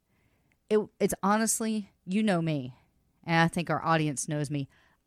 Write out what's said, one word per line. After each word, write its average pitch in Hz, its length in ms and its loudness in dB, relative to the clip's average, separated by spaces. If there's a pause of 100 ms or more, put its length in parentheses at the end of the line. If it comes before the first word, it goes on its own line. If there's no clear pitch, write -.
(680)
it, 214 120 4 (180)
it's 196 240 0
honestly, 214 720 0 (120)
you 190 180 -2
know 185 200 2
me, 143 320 -4 (500)
and 165 180 4
I 165 60 6
think 165 220 -4
our 151 140 -2
audience 156 420 0
knows 147 240 -4
me, 139 180 -4 (380)